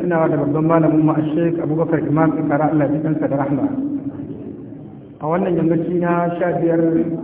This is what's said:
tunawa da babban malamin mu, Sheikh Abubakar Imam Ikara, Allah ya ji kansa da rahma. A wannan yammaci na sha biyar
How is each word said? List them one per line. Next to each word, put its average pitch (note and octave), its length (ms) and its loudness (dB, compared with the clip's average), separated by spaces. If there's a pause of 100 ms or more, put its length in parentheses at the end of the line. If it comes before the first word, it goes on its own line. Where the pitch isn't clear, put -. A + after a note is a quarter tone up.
tunawa E3+ 240 2
da D3+ 160 2
babban D3 240 0
malamin D#3 400 4
mu, D3+ 80 4 (160)
Sheikh E3 320 0
Abubakar D#3 400 0
Imam D3 320 2
Ikara, D3+ 400 0
Allah C#3+ 160 2
ya D3 80 0
ji - 80 -2
kansa D3 240 0
da C#3 80 -2
rahma. C#3 280 -2 (1600)
A D3 80 -6
wannan F#3 240 2
yammaci E3 480 2
na F3 400 2
sha F3 160 0
biyar E3 240 2 (420)